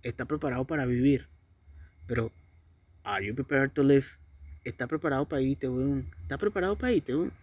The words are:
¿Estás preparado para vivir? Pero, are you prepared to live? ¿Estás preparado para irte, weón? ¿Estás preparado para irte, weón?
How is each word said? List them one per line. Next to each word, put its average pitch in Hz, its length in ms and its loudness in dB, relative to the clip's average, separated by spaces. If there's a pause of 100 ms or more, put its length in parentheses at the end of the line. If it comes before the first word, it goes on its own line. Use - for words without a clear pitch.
¿Estás 120 260 -6
preparado 143 400 -2
para 147 180 0
vivir? 123 440 2 (760)
Pero, 113 280 -2 (720)
are 101 200 -2
you 107 80 -4
prepared 135 380 0
to 147 100 0
live? 139 260 6 (580)
¿Estás 127 240 -6
preparado 147 360 0
para 139 160 -2
irte, 135 280 0
weón? 131 360 0 (180)
¿Estás 139 140 -6
preparado 202 400 0
para 247 140 0
irte, 151 240 0
weón? 170 160 -2 (120)